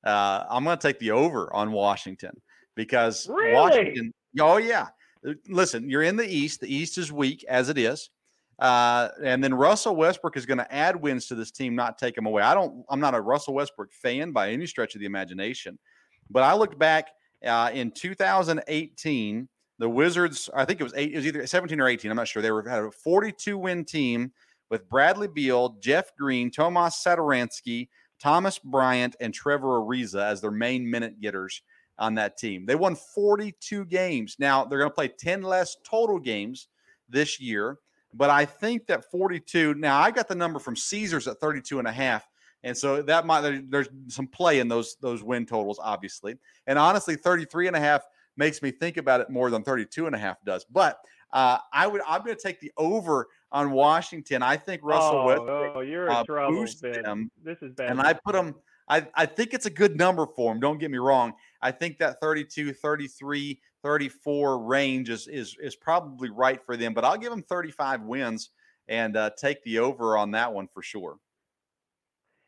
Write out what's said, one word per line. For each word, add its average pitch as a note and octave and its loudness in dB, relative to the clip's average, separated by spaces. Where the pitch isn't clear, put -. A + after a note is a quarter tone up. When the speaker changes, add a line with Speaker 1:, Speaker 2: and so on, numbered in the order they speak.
Speaker 1:
Uh, G2+ 2
I'm B2 0
gonna E3 0
take C#3+ 0
the A2 -2
over B2 2
on G#2 0
Washington G2 -4
because A2+ 0
Speaker 2:
Really? G#4 0
Speaker 1:
Washington. C#3+ 4
Oh, D#3+ 8
yeah. A3 0
Listen, F3 0
you're C#3 2
in F#3 2
the A#3 -2
East. D3+ -2
The B2+ -4
East D#3+ -4
is D#3+ -6
weak C#3 -2
as B2+ 2
it D3+ 0
is. B2 0
Uh, A#2+ 4
and C3 2
then C3+ 2
Russell F#3 4
Westbrook E3+ 2
is - -8
gonna B2 -2
add D#3+ 0
wins C#3 -4
to B2+ -10
this A2 -8
team, B2 -6
not A#2 -4
take B2 -4
'em A2 -4
away. G#2+ 2
I B2+ 6
don't, F3 0
I'm C#3 -2
not C#3 2
a A2+ 2
Russell C3+ -2
Westbrook C#3 -6
fan C#3 -4
by G#2 0
any D3 -6
stretch - -6
of G#2 -14
the G2+ -8
imagination, G2 -8
but B2+ 4
I D3+ 6
looked G#3 0
back, D#3 4
uh, A#2 2
in A#2+ -4
two F3+ -10
thousand F#3+ 2
eighteen, C3 -4
the A2+ 0
Wizards, E3 2
I C3+ 2
think - -2
it C#3+ -2
was A#2+ -10
eight, D3 -2
it D#3+ -6
was C#3+ -2
either D3 -4
seventeen E3 0
or C3 4
eighteen, A#2 -2
I'm A2+ -2
not A#2 -2
sure. A2 -6
They A2 0
were, G#2+ -2
had A#2 -2
a G#2+ -6
forty-two G3+ -2
win F3+ -4
team B2+ -2
with G2 -4
Bradley E3+ 4
Beal, C3 2
Jeff C#3+ 0
Green, B2+ -2
Tomas E3+ 0
Satoransky, B2 0
Thomas F3+ 2
Bryant, B2+ 2
and A2+ -6
Trevor C3 0
Ariza A2 -4
as G#2 -2
their G#2+ -2
main A#2+ -2
minute A#2 -6
getters G2 -8
on A2 -2
that G#2 -2
team. F#2+ -8
They B2+ 2
won F3 2
forty-two G#3 -2
games. E3+ -2
Now, C3+ 2
they're C#3 -2
gonna D3 2
play C#3+ -2
ten F3+ -4
less F#3 0
total A3 0
games A#2 -6
this C#3+ 0
year, A#2 -2
but C#3 4
I D3 6
think A3 -6
that D#3 -2
forty-two, E3+ 0
now C#3+ 2
I G3 6
got A3+ -2
the F#3+ -4
number E3 -2
from A#2 -8
Caesars F3 -4
at A2+ -8
thirty-two D3 -4
and A#2+ -2
a A2 -4
half, B2 0
and B2 -6
so C#3+ 0
that E3 4
might, D#3 4
there, C#3+ -2
there's C3+ 0
some C3+ -8
play E3 4
in A#2+ 0
those, A#2 -2
those A#2+ -4
win A#2+ -2
totals, G#2 -4
obviously. G2+ -8
And C#3 2
honestly, F3 4
thirty-three E3+ 0
and F3+ -2
a D#3 2
half D3 2
makes D3+ 0
me C3+ -2
think E3 -6
about B2+ 4
it - -4
more B2+ 0
than A2+ -2
thirty-two C3+ -4
and D3 -4
a G#2+ -6
half G2 -6
does. F#2 -4
But, D#3+ 2
uh, B2+ 4
I D3+ 4
would, G3+ -4
I'm E3 -2
gonna A3+ -8
take F#3+ -8
the C#3+ -18
over E3 0
on C#3+ 0
Washington. D3 2
I C3+ 2
think D#3+ -8
Russell D3+ 2
Speaker 2:
Oh, C3 2
Speaker 1:
Westbrook, C#3+ 0
Speaker 2:
oh, C3 -6
you're E3 -6
in D#3 0
Speaker 1:
uh, A#2+ 0
Speaker 2:
trouble, D3 -2
Speaker 1:
boosts A2+ -6
Speaker 2:
Ben. A#2+ -6
Speaker 1:
them. G#2+ -6
Speaker 2:
This E3+ -12
is C3 -14
bad. B2+ -4
Speaker 1:
And C3 -2
I D3+ 4
put G3+ -6
'em, E3 -2
I, D3+ 2
I D#3+ 2
think A3+ -4
it's A#3 -4
a G3+ -4
good E3 2
number F3 4
for A#2 0
'em, A2 -4
don't D3 0
get D3+ -4
me C3 -4
wrong. B2 4
I B2+ 0
think D#3+ -6
that D3 0
thirty-two, D3+ -4
thirty-three, C#3+ -6
thirty-four C#3+ 0
range C3 0
is, A2+ -8
is, B2+ -10
is C#3+ -10
probably C#3 -2
right B2+ 0
for B2 -6
them, A#2 -4
but A#2 0
I'll E3 4
give A#3+ -8
'em G#3+ -10
thirty-five D3 -4
wins A2+ -6
and, A2 -2
uh, G#2+ 0
take C#3+ -4
the A2+ -2
over A#2+ 2
on G#2 2
that A#2 0
one F#2+ -8
for F#2 -16
sure. F2 -12